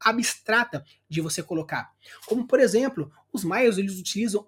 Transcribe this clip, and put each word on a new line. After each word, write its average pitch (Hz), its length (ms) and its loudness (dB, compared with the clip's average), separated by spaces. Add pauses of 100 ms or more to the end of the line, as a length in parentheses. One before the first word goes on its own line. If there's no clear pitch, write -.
abstrata 226 840 0 (240)
de 160 120 -4
você 160 200 -6
colocar. 156 520 -6 (340)
Como, 240 220 -2
por 254 100 4
exemplo, 240 540 2 (200)
os 196 120 -4
maias, 220 340 2
eles 196 180 -4
utilizam 202 520 -4